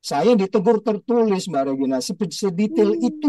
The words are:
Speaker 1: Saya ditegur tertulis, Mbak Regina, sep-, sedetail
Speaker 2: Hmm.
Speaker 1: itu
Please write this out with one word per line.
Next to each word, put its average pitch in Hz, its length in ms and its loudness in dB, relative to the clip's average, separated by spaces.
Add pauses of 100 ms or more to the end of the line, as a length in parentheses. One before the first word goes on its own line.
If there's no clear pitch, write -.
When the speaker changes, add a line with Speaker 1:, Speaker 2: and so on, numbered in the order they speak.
Speaker 1:
Saya 208 320 2
ditegur 208 480 0
tertulis, 214 640 0
Mbak 139 160 -2
Regina, 135 320 -2
sep-, 175 320 -4
sedetail 214 640 0
Speaker 2:
Hmm. 330 140 -2
Speaker 1:
itu 302 220 -2